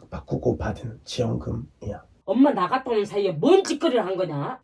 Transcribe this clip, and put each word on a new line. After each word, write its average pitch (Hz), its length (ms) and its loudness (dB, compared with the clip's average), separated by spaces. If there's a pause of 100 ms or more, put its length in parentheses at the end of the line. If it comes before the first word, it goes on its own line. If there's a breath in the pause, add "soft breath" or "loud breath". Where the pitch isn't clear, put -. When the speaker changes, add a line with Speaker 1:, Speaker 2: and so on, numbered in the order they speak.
Speaker 1:
바꾸고 - 480 -4
받은 107 480 -6
지원금이야. - 960 -6 (240)
Speaker 2:
엄마 254 260 6
나갔다 247 380 0
온 214 160 2
사이에 202 280 0
뭔 277 300 6
짓거리를 254 400 0
한 185 120 -2
거냐? 165 480 -4